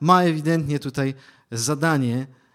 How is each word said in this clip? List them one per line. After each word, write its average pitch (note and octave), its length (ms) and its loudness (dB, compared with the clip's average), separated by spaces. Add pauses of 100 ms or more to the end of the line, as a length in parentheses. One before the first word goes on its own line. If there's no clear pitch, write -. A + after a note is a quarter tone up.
ma F3+ 220 4
ewidentnie D#3 560 0
tutaj C3+ 360 -4 (360)
zadanie, C3 760 -2 (280)